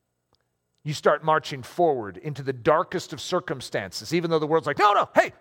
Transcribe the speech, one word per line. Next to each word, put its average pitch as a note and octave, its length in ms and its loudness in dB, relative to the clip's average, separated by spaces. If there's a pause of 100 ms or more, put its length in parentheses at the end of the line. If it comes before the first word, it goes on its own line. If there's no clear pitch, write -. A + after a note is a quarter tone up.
(840)
you D3 100 -6
start D3 280 2
marching D#3 400 0
forward B2 540 0
into C#3+ 260 -10
the C3+ 120 -4
darkest D#3 580 0
of C#3 80 -12
circumstances, C3 920 -6
even E3+ 160 0
though D#3+ 80 2
the D3+ 80 -2
world's D#3 200 0
like, C#3+ 120 -2
"No, G#4 160 4
no, D#4+ 200 0
hey, F#4+ 260 2